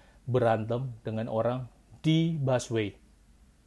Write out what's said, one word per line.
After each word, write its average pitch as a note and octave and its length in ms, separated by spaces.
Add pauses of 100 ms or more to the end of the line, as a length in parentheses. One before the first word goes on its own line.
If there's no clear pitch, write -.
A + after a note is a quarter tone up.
(300)
berantem A#2 720
dengan A2 240
orang A#2+ 400 (400)
di D#3+ 320
busway. A#2+ 560 (720)